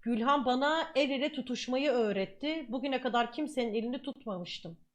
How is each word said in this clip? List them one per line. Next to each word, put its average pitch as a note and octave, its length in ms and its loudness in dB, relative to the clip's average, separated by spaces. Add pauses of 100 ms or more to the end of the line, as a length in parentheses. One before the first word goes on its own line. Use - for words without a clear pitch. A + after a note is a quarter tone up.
Gülhan A#3+ 420 2
bana C#4+ 500 2
el C4+ 160 4
ele C#4+ 220 0
tutuşmayı B3+ 580 0
öğretti. A#3+ 760 0
Bugüne C4 320 -2
kadar A#3+ 320 0
kimsenin C4 420 -2
elini A#3+ 280 -2
tutmamıştım. F3+ 760 -10 (160)